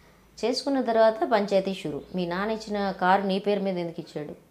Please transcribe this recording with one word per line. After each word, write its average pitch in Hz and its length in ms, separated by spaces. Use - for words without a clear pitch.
చేసుకున్న 254 360
తర్వాత 220 500
పంచాయతీ 196 420
షురు. 147 280
"మీ 180 100
నాన్న 185 260
ఇచ్చిన 202 400
కారు 185 300
నీ 196 180
పేరు 202 200
మీద 190 180
ఎందుకు 170 240
ఇచ్చాడు?" 151 340